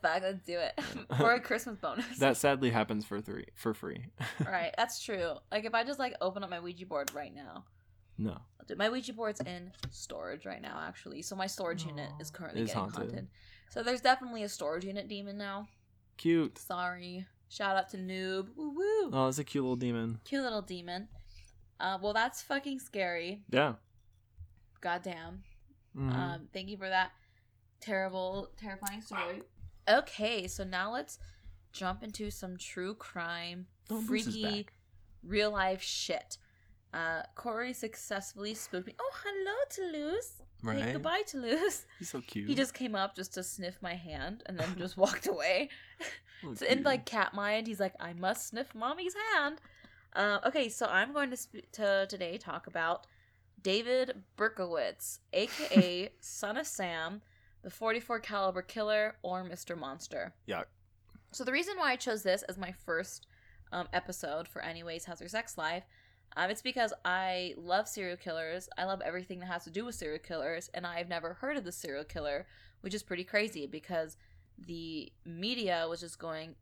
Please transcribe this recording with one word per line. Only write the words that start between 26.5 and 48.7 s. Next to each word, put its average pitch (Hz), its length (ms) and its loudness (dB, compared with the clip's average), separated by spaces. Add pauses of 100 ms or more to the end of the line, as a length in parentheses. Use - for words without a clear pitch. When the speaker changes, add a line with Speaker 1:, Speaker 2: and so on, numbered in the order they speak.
Speaker 1:
thank 190 180 -8
you 208 60 -6
for 190 120 -6
that 185 240 4 (680)
terrible, 190 760 0
terrifying 202 440 -6
story. 196 420 -4 (460)
Okay, 214 600 4
so - 160 -6
now 185 280 -2
let's 285 260 -6 (540)
jump 190 300 -2
into 208 280 -6
some 180 260 -8
true 185 380 -4
crime, 175 720 -6 (220)
Speaker 2:
Don't 220 220 -2
lose 226 160 4
his 214 80 0
Speaker 1:
freaky, 208 300 0
Speaker 2:
back. - 80 -14 (500)
Speaker 1:
real 208 300 4
life 190 300 2
shit. - 560 -2 (540)
Uh, 165 300 0 (120)
Corey 240 380 -2
successfully 214 800 -4
spooked 185 320 -4
me. - 140 -12
Oh, 539 120 0 (120)
hello, 392 300 0 (160)
Toulouse. 339 720 -2 (200)
Hey, 226 200 0
Speaker 2:
Right? 240 120 0
Speaker 1:
goodbye, 349 320 2
Toulouse. 285 580 2 (140)
Speaker 2:
He's 175 120 -6
so 131 120 -2
cute. 208 260 -4
Speaker 1:
He 277 60 4
just 262 200 4
came 240 200 -2
up 196 200 2
just 185 200 -8
to 185 100 -4
sniff 185 380 -6
my 175 120 -4
hand 170 520 -6
and 185 120 -4
then 165 200 0
just 180 180 -4
<laughs> - 20 -6
walked - 280 6
away. 190 420 4 (760)
Speaker 2:
Oh, 147 100 -4
Speaker 1:
So - 120 -4
in, 247 120 8
Speaker 2:
cute. 277 80 0
Speaker 1:
like, 254 200 4
cat 208 280 2
mind, 208 320 2
he's 208 140 -4
like, 190 200 2
"I 170 140 -6
must 185 340 0
sniff 240 260 -6